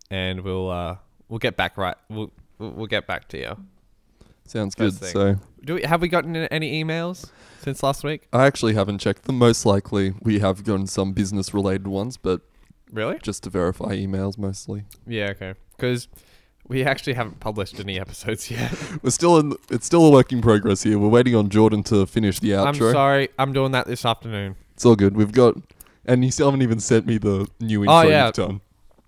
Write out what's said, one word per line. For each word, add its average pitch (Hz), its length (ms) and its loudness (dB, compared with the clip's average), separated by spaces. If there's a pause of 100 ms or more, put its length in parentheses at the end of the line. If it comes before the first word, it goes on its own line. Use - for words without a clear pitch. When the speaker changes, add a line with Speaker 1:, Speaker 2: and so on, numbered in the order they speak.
Speaker 1:
and 92 320 -6
we'll, 92 280 -6
uh, 87 260 -8 (340)
we'll 113 100 -4
get 113 180 -2
back 92 200 -4
right, 92 200 -4 (120)
we'll, 107 220 -10 (260)
we'll, 104 140 -12
we'll 104 160 -10
get 101 180 -4
back - 240 -8
to - 80 -14
you. 65 200 -10 (880)
Speaker 2:
Sounds 104 300 -6
Speaker 1:
First 104 260 -2
Speaker 2:
good. 98 60 -14
Speaker 1:
thing. 90 60 -10
Speaker 2:
So 98 260 2 (260)
Speaker 1:
Do 151 100 -6
we, 185 80 -6
have 165 180 0
we 175 60 -2
gotten 165 280 -2
any 156 480 -4
emails 165 460 -8 (320)
since - 220 -8
last 139 200 -2
week? 147 280 -8
Speaker 2:
I 127 140 4
actually 117 300 2
haven't 101 240 -2
checked - 260 -4
them. 131 140 -4
Most 117 260 4
likely 98 560 0
we 107 180 0
have 98 240 0
gotten 98 240 -2
some 95 260 -4
business 98 400 -4
related 98 340 -2
ones, 101 300 -6
but 92 240 -4 (500)
Speaker 1:
Really? 113 300 -6
Speaker 2:
just - 220 -10
to 98 60 -12
verify 92 480 -4
emails 95 400 -6
mostly. 101 480 -10 (200)
Speaker 1:
Yeah, 104 260 -6
okay. 95 240 -12 (220)
'Cause 123 300 -4 (600)
we 131 160 -4
actually 135 320 -4
haven't 113 260 -8
published 104 400 -8
any 95 180 -8
episodes - 520 -10
<laughs> - 0 -
yet. 117 200 -6 (320)
Speaker 2:
We're 131 60 0
still 170 280 4
in, 151 180 0 (140)
it's - 160 -6
still 165 200 4
a 151 60 10
work 131 200 8
in 123 100 -2
progress 104 420 2
here. 107 140 2
We're 104 120 2
waiting 123 260 6
on 104 140 4
Jordan 107 360 4
to 101 200 2
finish 101 340 -2
the 104 160 0
Speaker 1:
I'm 98 180 2
Speaker 2:
outro. 123 200 2
Speaker 1:
sorry. 139 440 2
I'm 135 140 -2
doing 135 220 0
that 127 140 -2
this 120 180 -8
afternoon. 104 500 -4 (200)
Speaker 2:
It's - 100 -12
all 120 100 10
good. 98 220 2
We've 104 160 2
got, 123 220 6 (500)
and 127 180 2
you 127 80 2
still 147 160 0
haven't 135 140 0
even 113 180 0
sent 110 280 2
me 113 100 0
the 98 300 -2 (120)
new 110 200 -2 (100)
Speaker 1:
Oh, 156 100 8
Speaker 2:
intro 160 120 6
Speaker 1:
yeah. 147 160 4
Speaker 2:
you've 110 80 -2
done. 98 260 -4 (460)